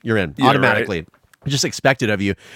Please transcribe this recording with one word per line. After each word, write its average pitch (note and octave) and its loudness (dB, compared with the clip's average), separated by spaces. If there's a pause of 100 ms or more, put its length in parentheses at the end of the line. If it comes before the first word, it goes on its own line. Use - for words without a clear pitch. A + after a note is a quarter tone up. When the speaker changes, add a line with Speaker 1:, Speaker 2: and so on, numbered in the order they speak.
Speaker 1:
you're A2+ 0
in," E2+ -2
Speaker 2:
Yeah, C3 2
right. C3 6
Speaker 1:
automatically. G#2+ 0 (400)
Just C#3 -2
expected C3+ 0
of G2+ -2
you. G2 0 (200)